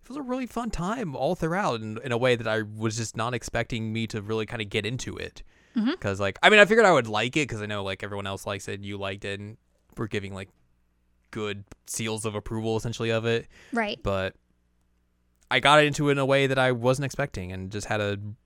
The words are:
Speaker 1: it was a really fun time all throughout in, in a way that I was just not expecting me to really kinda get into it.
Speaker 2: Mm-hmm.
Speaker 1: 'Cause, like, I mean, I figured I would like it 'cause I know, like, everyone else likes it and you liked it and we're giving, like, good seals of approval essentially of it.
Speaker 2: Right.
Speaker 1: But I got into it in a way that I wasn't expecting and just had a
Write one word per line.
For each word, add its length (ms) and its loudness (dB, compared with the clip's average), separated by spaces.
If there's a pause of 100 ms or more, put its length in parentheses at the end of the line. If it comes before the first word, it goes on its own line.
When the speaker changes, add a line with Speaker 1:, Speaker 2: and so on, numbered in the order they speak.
Speaker 1:
it 80 -20
was 80 -12
a 60 -8
really 240 -4
fun 240 -4
time 440 -4
all 200 0
throughout 460 -2
in, 220 -6
in 80 -4
a 60 0
way 180 4
that 120 -4
I 160 0
was 340 -2
just 180 -4
not 200 -2
expecting 580 -4
me 140 -2
to 160 -6
really 240 -2
kinda 180 -6
get 220 -2
into 300 -6
it. 260 -10 (320)
Speaker 2:
Mm-hmm. 240 2
Speaker 1:
'Cause, 200 0
like, 220 0
I 80 8
mean, 100 8
I 60 12
figured 220 6
I 60 8
would 140 6
like 300 0
it 100 2
'cause 140 -6
I 60 -6
know, 160 -4
like, 180 -6
everyone 240 -8
else 220 -6
likes 200 -6
it 60 -6
and 120 -10
you 120 -8
liked 280 -8
it 140 -6
and 160 -12 (420)
we're 100 -4
giving, 260 -6
like, 160 -12 (800)
good 340 -6 (220)
seals 400 -4
of 80 -2
approval 420 -2
essentially 360 -2
of 160 0
it. 180 0 (260)
Speaker 2:
Right. 300 -2
Speaker 1:
But 320 -2 (1160)
I 80 4
got 240 8
into 260 2
it 40 6
in 40 2
a 80 2
way 220 4
that 100 2
I 140 4
wasn't 340 2
expecting 460 -6
and 200 -8
just 140 -6
had 160 -2
a 160 0 (280)